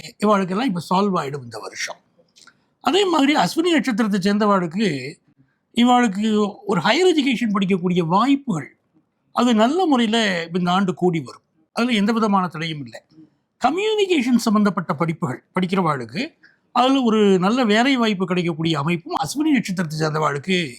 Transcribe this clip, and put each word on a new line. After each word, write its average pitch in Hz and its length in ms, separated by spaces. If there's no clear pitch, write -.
இவளுக்கெல்லாம் 208 520
இப்ப 175 100
சால்வ் 185 360
ஆயிடும் 143 260
இந்த 117 160
வருஷம். - 380
அதே 359 200
மாதிரி 302 300
அஸ்வினி 302 380
நட்சத்திரத்தை 214 480
சேர்ந்தவாளுக்கு 202 680
இவளுக்கு 240 520
ஒரு 190 140
ஹையர் 254 280
எஜுகேஷன் 247 460
படிக்கக்கூடிய 180 520
வாய்ப்புகள் 226 600
அது 240 220
நல்ல 277 320
முறையில 233 320
இந்த 180 160
ஆண்டு 185 240
கூடி 175 260
வரும். - 240
அதுல 247 160
எந்த 202 200
விதமான 202 340
தடையும் 156 380
இல்லை. 113 160
கம்யூனிகேஷன் 349 760
சம்பந்தப்பட்ட 202 580
படிப்புகள் 156 580
படிக்கிறவாளுக்கு 165 720
அதுல 262 300
ஒரு 214 360
நல்ல 226 260
வேலை 233 320
வாய்ப்பு 214 300
கிடைக்கக்கூடிய 165 520
அமைப்பும் 170 360
அஸ்வினி 294 380
நட்சத்திரத்தை 175 460
சேர்ந்தவாளுக்கு 156 580